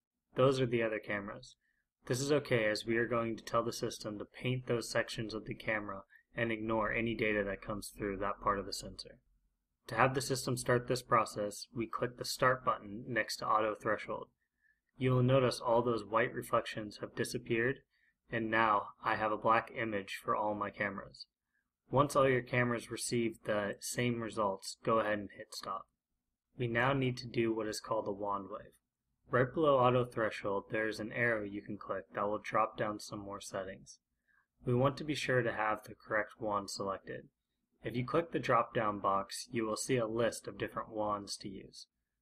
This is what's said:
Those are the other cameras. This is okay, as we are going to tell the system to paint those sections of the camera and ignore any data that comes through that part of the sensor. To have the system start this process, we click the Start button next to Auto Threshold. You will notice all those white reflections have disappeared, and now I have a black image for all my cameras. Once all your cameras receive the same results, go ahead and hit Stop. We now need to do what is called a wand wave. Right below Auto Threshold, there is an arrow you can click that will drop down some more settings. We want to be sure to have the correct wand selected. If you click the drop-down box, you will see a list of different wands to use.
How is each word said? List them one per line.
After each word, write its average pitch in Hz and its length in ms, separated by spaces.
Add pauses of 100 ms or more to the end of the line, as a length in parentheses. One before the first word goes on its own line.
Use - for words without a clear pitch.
(360)
Those 131 240
are 131 60
the 117 160
other 110 160
cameras. 104 580 (500)
This 127 140
is 143 120
okay, 131 340
as 107 200
we 113 100
are 117 100
going 113 300
to - 80
tell 117 180
the 113 100
system 107 460
to 101 60
paint 127 420
those 117 240
sections 110 440
of 107 100
the 110 100
camera 101 480 (320)
and 117 160
ignore 110 420
any 117 220
data 107 300
that 98 180
comes 104 340
through 101 220
that 101 240
part 101 160
of 95 80
the 95 60
sensor. - 460 (680)
To 113 80
have 131 180
the 135 60
system 131 360
start 123 320
this 127 140
process, 107 720
we 113 120
click 123 300
the - 80
Start 127 400
button 107 420
next 113 300
to 135 100
Auto 110 280
Threshold. - 540 (680)
You 127 140
will 127 120
notice 123 380
all 117 220
those 117 220
white 113 280
reflections 110 680
have 107 160
disappeared, 120 640 (500)
and 113 200
now 110 340 (200)
I 110 120
have 107 160
a 107 40
black 113 400
image 107 480
for 120 100
all 107 200
my 101 160
cameras. - 560 (640)
Once 139 260
all 135 120
your 127 120
cameras 120 500
receive 117 540
the 104 340
same 123 420
results, 104 640
go 113 160
ahead 107 180
and 98 180
hit 107 160
Stop. 95 300 (760)
We 127 80
now 117 260
need 127 260
to - 80
do 113 280
what 110 140
is 107 100
called 110 300
a 101 40
wand 101 380
wave. - 220 (580)
Right 127 220
below 147 260
Auto 123 260
Threshold, 104 640
there 110 180
is 107 120
an 113 120
arrow 117 320
you 101 160
can 104 160
click 98 280 (100)
that 104 120
will 104 160
drop - 360
down 107 220
some 110 200
more 101 200
settings. 98 580 (640)
We 123 100
want 127 220
to 160 80
be 147 100
sure 127 280
to 113 100
have 107 320
the 107 100
correct - 460
wand 101 300
selected. 101 580 (540)
If 113 120
you 127 120
click 165 260
the 165 60
drop-down 117 640
box, 98 500
you 113 160
will 107 100
see 131 200
a 117 100
list 113 420
of 101 100
different 110 300
wands 104 500
to 107 100
use. - 380 (360)